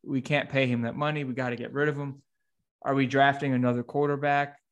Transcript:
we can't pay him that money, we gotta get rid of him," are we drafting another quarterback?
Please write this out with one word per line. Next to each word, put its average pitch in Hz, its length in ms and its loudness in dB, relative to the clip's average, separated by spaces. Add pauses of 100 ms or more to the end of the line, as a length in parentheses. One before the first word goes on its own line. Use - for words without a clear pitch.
we 135 180 -4
can't 147 280 2
pay 135 160 2
him 120 160 0
that 117 140 -4
money, 147 280 -2
we 127 120 -6
gotta 123 200 -4
get 117 180 -8
rid 143 140 0
of 147 100 -2
him," 139 260 -10 (600)
are 135 120 0
we 135 100 4
drafting 139 480 2
another 123 300 0
quarterback? 143 720 -2 (140)